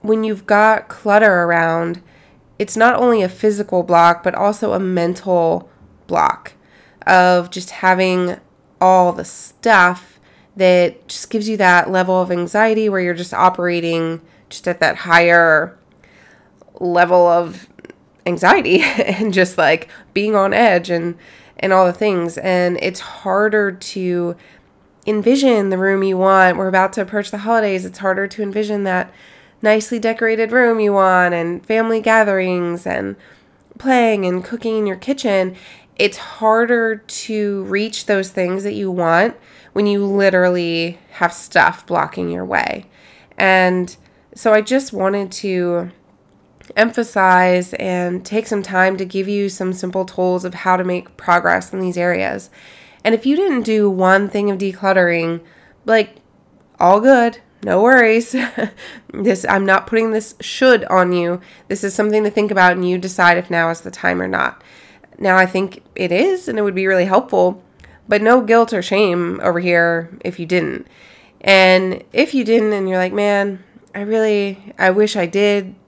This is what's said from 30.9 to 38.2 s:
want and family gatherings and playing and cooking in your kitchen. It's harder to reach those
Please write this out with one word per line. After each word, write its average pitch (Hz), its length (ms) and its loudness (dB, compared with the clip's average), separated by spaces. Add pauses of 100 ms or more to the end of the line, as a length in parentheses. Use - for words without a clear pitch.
want 185 400 4
and 170 320 -6
family 226 360 -2
gatherings 185 840 0
and 190 300 -6 (640)
playing 226 460 0
and 180 180 -4
cooking 226 340 -6
in 214 100 -2
your 185 100 -6
kitchen. 196 580 -2 (420)
It's 208 200 0
harder 226 800 0
to 208 640 -6
reach 196 420 -4
those 190 240 0